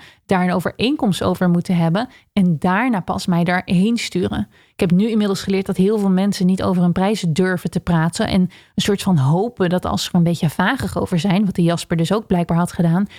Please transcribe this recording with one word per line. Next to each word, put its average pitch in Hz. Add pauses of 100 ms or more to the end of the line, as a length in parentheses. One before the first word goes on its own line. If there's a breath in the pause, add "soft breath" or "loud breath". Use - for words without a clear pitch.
(260 loud breath)
daar 185
een 180
overeenkomst 220
over 185
moeten 175
hebben 170 (260 loud breath)
en 180
daarna 208
pas -
mij 175
daarheen 185
sturen. 196 (260 soft breath)
Ik 190
heb -
nu 196
inmiddels 208
geleerd 190
dat 196
heel 202
veel 202
mensen 190
niet 185
over 185
hun 175
prijzen 185
durven 180
te -
praten 170
en 185
een 180 (260 loud breath)
soort 196
van 185
hopen 175
dat 180
als 185
ze -
er -
een 170
beetje 165
vagig 214
over 190
zijn, 202
wat 185
die 175
Jasper 170
dus 165
ook 214
blijkbaar 175
had 175
gedaan, 170 (120 loud breath)